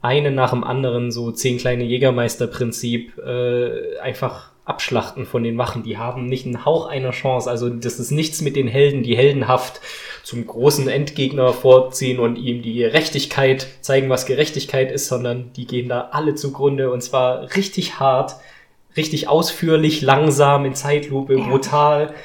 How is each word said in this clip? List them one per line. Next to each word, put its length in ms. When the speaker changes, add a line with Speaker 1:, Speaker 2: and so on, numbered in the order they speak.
Speaker 1:
einen 340
nach 160
dem 120
anderen, 480
so 200
zehn 260
kleine 260
Jägermeister-Prinzip, 1300
äh, 840
einfach 520
abschlachten 600
von 180
den 140
Wachen. 260
Die 140
haben 300
nicht 180
einen 200
Hauch 220
einer 240
Chance. 380
Also 200
das 300
ist 120
nichts 300
mit 140
den 120
Helden, 360
die 120
heldenhaft 640
zum 220
großen 440
Endgegner 640
vorziehen 640
und 180
ihm 240
die 120
Gerechtigkeit 920
zeigen, 280
was 160
Gerechtigkeit 680
ist, 160
sondern 480
die 120
gehen 200
da 240
alle 240
zugrunde 560
und 100
zwar 540
richtig 440
hart, 360
richtig 320
ausführlich, 720
langsam, 640
in 100
Zeitlupe, 640
Speaker 2:
Ja. 100
Speaker 1:
brutal. 680